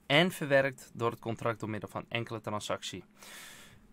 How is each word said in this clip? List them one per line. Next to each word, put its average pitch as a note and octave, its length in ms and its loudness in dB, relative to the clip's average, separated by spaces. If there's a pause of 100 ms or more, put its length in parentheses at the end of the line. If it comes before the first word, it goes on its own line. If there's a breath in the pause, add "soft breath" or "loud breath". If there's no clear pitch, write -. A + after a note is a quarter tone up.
en E3 240 6
verwerkt C#3 640 2
door A#2 160 2
het A2+ 100 -10
contract A2+ 400 -2
door G#2+ 100 -4
middel G2+ 180 -4
van - 200 -6
enkele A#2 320 -4
transactie. G2+ 640 -6 (880 loud breath)